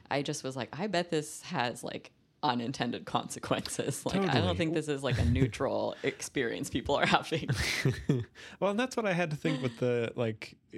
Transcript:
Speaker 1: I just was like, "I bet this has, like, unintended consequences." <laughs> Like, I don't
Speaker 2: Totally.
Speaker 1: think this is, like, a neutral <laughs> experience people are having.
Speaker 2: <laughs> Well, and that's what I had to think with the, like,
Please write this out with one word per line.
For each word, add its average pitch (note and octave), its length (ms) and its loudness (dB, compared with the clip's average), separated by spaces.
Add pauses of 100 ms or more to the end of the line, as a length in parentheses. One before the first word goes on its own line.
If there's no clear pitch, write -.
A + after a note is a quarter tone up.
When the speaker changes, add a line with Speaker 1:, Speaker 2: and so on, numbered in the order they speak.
(120)
Speaker 1:
I C#3+ 100 2
just C#3+ 220 -4
was C3 140 -4
like, B2+ 200 -6
"I F#3+ 100 -4
bet F3 220 0
this D3+ 340 -2
has, B2 380 -2
like, - 300 -10 (320)
unintended A#2+ 640 0
consequences." - 1000 -2
<laughs> - 20 -4
Like, D#3 120 0
I - 80 4
don't - 80 2
Speaker 2:
Totally. E3+ 240 4
Speaker 1:
think E3 160 2
this D3+ 140 0
is, C#3+ 160 -2
like, B2+ 140 2
a - 80 2
neutral A2 720 2
<laughs> - 40 -8
experience - 640 -2
people - 260 0
are - 100 4
having. - 500 2
Speaker 2:
<laughs> - 720 0 (340)
Well, F#3+ 120 4
and G3+ 80 0
that's B3+ 180 0
what A3+ 80 0
I F#3+ 80 2
had E3+ 180 2
to D3+ 60 -2
think D3+ 240 0
with B2+ 160 -2
the, A#2+ 380 2
like, A2+ 420 -2 (200)